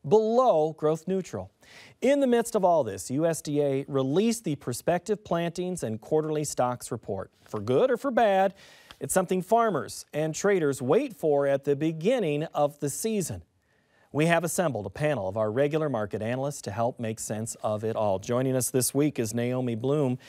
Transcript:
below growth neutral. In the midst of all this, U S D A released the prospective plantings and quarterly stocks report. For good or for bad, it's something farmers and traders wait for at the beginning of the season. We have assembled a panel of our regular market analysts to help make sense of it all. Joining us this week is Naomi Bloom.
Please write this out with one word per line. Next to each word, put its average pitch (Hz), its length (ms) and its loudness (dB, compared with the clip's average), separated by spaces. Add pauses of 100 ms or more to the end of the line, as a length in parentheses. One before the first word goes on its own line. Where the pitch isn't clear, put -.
below 214 680 4
growth 156 340 -2
neutral. 170 420 -6 (500)
In 277 200 4
the 269 80 4
midst 233 260 2
of 190 100 2
all 165 200 4
this, 101 260 -8
U 151 160 0
S 160 160 -2
D 147 180 -2
A 139 280 0
released 151 560 0
the 151 100 -2
prospective 175 720 -4
plantings 175 580 -4
and 110 180 -4
quarterly 156 440 0
stocks 123 480 -2
report. 98 400 -8 (100)
For - 180 -8
good 139 300 2
or 240 60 0
for 269 160 -4
bad, 196 420 4 (460)
it's - 120 -6
something 185 300 2
farmers 208 680 0
and 156 200 -2
traders 160 480 0
wait 202 360 0
for 143 320 2
at 139 160 0
the 143 100 2
beginning 160 680 0 (100)
of 147 240 0
the - 100 -2
season. 175 540 -4 (680)
We 151 140 2
have 170 180 4
assembled 139 420 -2
a 101 40 -10
panel 131 380 -2
of 101 80 -4
our 107 160 0
regular 147 380 2
market 107 320 -4
analysts 135 400 -4
to 120 80 -8
help 117 280 -2
make 110 220 -6
sense 113 360 -6
of 107 280 -4
it 110 120 -2
all. 104 220 2
Joining 127 380 0
us 123 140 -2
this 127 240 0
week 143 240 2
is 113 160 -2
Naomi 123 400 -2
Bloom. 131 440 0 (100)